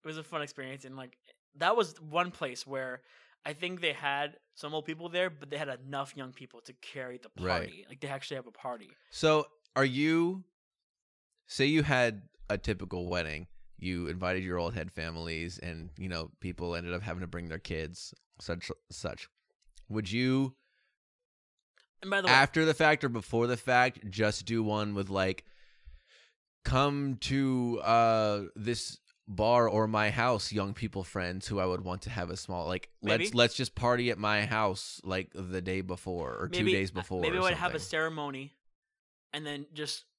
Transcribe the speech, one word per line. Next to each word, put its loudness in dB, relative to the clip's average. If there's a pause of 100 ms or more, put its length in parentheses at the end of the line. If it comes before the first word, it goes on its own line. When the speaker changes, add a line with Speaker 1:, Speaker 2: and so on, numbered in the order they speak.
Speaker 1:
it -10
was -8
a -10
fun -6
experience, -10
and, -14
like, -16 (380)
that 4
was 0
one 0
place -6
where -6 (440)
I -6
think -6
they 2
had -2 (200)
some -8
old -2
people -8
there, 0
but -14
they -6
had -4
enough -6
young -10
people -20
to -20
carry -10
the -20 (120)
Speaker 2:
Right. 0
Speaker 1:
party. -10
Like, -16
they -8
actually -8
have -10
a -20
party. -10 (220)
Speaker 2:
So, 4 (320)
are 6
you, 2 (1040)
say 0
you 4
had 2 (260)
a 0
typical -4
wedding, -2 (300)
you -2
invited -2
your -2
old -2
head -6
families, -6
and, -10
you -8
know, -6 (100)
people -4
ended -4
up -4
having -6
to -6
bring -8
their -8
kids, -8 (280)
such, -6 (200)
such. -8 (580)
Would -4
you, 2 (1500)
Speaker 1:
And -6
by 2
the 2
way 10
Speaker 2:
after 8
the 4
fact 4
or 2
before 0
the 0
fact, 2
just 0
do 0
one 0
with, -2
like, 0 (1160)
"Come 2
to, 0
uh, 6 (120)
this -4 (280)
bar 6
or 4
my 2
house, 2
young 0
people -4
friends -4
who 0
I 2
would 0
want -4
to -8
have -4
a -6
small, -6
like, -4 (120)
let's, 2
Speaker 1:
Maybe. 0
Speaker 2:
let's 6
just -4
party 2
at -2
my 2
house, 0
like, -2
the -4
day -2
before -4
or -4
two -2
Speaker 1:
Maybe, 4
Speaker 2:
days 0
Speaker 1:
uh, -12
Speaker 2:
before -4
Speaker 1:
maybe 0
Speaker 2:
or 2
Speaker 1:
I 2
would 4
have 0
a -4
Speaker 2:
something." -8
Speaker 1:
ceremony -4 (800)
and -8
then -6
just -6 (140)